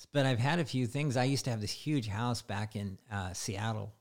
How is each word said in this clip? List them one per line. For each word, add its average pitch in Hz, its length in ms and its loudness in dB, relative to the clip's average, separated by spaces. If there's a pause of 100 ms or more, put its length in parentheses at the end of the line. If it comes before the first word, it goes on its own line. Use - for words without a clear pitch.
(120)
but 139 140 4
I've 127 140 4
had 147 180 4
a 165 60 2
few 127 240 0
things. 143 280 0
I 127 80 4
used 135 200 2
to 127 80 0
have 110 80 -2
this 104 100 -4
huge 139 380 -2
house 113 340 0
back 107 320 -4
in, 101 240 -4 (100)
uh, 95 240 -4
Seattle 104 680 -4